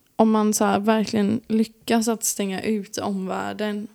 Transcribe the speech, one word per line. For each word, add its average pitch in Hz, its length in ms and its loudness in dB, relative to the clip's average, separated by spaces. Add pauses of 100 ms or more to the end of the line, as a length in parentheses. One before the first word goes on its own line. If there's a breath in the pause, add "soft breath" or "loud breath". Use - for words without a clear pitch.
(160)
om 220 160 4
man 214 220 4
så 214 120 2
här 202 140 2
verkligen 214 680 0
lyckas 220 600 0
att 220 160 -2
stänga 196 380 -4
ut 208 360 -4
omvärlden 202 960 -4